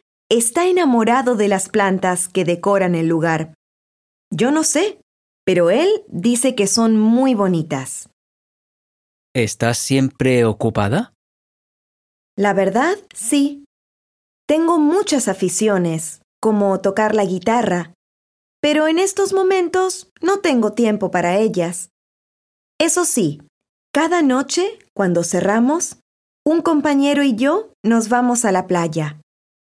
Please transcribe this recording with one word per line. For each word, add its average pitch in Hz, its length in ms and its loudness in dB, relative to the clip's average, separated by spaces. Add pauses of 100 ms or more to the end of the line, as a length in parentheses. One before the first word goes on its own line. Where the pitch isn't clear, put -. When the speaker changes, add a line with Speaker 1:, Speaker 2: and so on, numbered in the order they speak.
(300)
Speaker 1:
está 240 380 2
enamorado 247 680 2
de 208 140 0
las 190 200 0
plantas 185 600 0
que 185 160 -2
decoran 175 500 0
el 165 140 0
lugar. 160 460 -2 (760)
Yo 220 220 0
no 311 100 0
sé, 403 380 -2 (440)
pero 175 260 2
él 349 360 0
dice 240 480 0
que 202 140 0
son 226 320 2
muy 240 340 2
bonitas. 160 760 -4 (1200)
Speaker 2:
¿Estás 117 440 -2
siempre 131 680 0
ocupada? 110 680 -2 (1200)
Speaker 1:
La 202 180 2
verdad, 220 420 0 (160)
sí. 285 520 -2 (840)
Tengo 330 320 2
muchas 311 480 0
aficiones, 180 960 -2 (200)
como 202 400 0
tocar 214 340 0
la 208 100 2
guitarra, 180 680 -2 (680)
pero 302 280 2
en 320 100 0
estos 392 340 0
momentos 370 800 0 (100)
no 381 200 0
tengo 240 320 0
tiempo 214 380 0
para 175 260 0
ellas. 180 540 -2 (920)
Eso 339 240 0
sí, 151 360 -2 (520)
cada 330 300 0
noche, 285 560 0 (160)
cuando 175 300 0
cerramos, 226 720 0 (480)
un 320 180 2
compañero 285 600 2
y 277 120 2
yo 285 380 -2 (120)
nos 226 240 0
vamos 240 360 0
a 202 80 2
la 185 140 0
playa. 165 540 -4 (600)